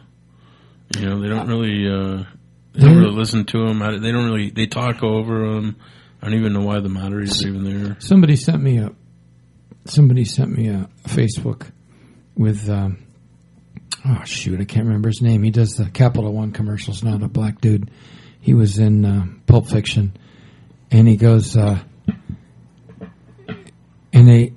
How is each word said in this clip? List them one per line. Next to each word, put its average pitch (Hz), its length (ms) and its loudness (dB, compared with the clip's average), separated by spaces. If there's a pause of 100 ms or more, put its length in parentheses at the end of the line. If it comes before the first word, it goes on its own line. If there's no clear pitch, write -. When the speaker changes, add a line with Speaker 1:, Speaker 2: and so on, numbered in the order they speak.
(960)
Speaker 1:
You 101 80 -6
know, 101 160 -4
they 104 80 -6
don't 110 180 -6
really, 110 400 -4
uh, 98 360 -6 (500)
they - 80 2
don't 143 140 10
Speaker 2:
They're 170 80 6
Speaker 1:
really 104 120 0
listen 110 300 -2
to 113 220 -4
'em. 107 160 -2
I, 104 160 -6
they 113 120 -4
don't 120 140 -2
really, 107 240 -4
they 110 160 -4
talk 120 380 -6
over 110 420 -2 (100)
'em. 107 200 -6 (460)
I - 80 -12
don't 110 100 0
even 110 140 -2
know 101 100 -2
why 104 160 -2
the 101 100 -6
moderator's 98 520 -6
Speaker 2:
S-, 98 40 -6
Speaker 1:
even 98 180 -6
there. 101 360 -6
Speaker 2:
somebody 170 360 4
sent 156 280 -2
me 127 160 0
a, 107 120 -4 (920)
somebody 127 400 2
sent - 320 -4
me 110 120 -2
a 98 180 -6 (200)
Facebook 117 600 -4 (680)
with, 107 340 -2
um, 98 280 -4 (1080)
oh 127 200 -2
shoot, - 340 -8
I 101 60 -6
can't 113 220 -2
remember 107 220 0
his 107 120 -4
name. 113 220 2
He 110 80 0
does 110 240 0
the 107 140 -4
Capital 120 440 0
One 107 180 -6
commercials 104 520 -8
now, 110 140 -4
the 104 100 -6
black 107 340 -4
dude. 104 280 0 (500)
He - 140 2
was 107 260 2
in, 107 260 2
uh, 101 200 0 (220)
Pulp 113 200 6
Fiction, 104 460 -2 (800)
and 117 160 8
he 110 100 4
goes, 113 400 4
uh, 101 220 0 (2250)
and 123 160 10
they, 120 280 6